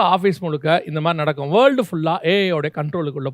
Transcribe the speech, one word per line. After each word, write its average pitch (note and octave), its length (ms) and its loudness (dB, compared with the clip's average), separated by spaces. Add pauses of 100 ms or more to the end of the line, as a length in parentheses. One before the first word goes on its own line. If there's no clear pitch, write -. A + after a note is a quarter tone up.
ஆஃபீஸ் F#3 460 2
முழுக்க D#3 400 0
இந்த D#3 140 -4
மாதிரி E3 220 0
நடக்கும். C#3+ 280 -2
வேர்ல்டு B3+ 380 4
ஃபுல்லா E3 260 -2 (100)
ஏ F3 180 2
ஐ F#3 100 0
யோட D3+ 260 -2
கண்ட்ரோலுக்குள்ள D3 560 -4